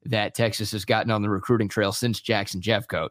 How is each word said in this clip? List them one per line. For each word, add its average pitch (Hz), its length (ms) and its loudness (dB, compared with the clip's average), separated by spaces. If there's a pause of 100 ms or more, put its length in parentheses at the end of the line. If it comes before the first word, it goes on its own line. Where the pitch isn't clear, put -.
that 107 300 -2
Texas 110 380 0
has 104 120 -6
gotten 113 260 2
on 107 120 2
the 104 80 0
recruiting 104 380 2
trail 98 240 0
since 117 280 -2
Jackson 98 400 -2
Jeffcoat." 92 500 -2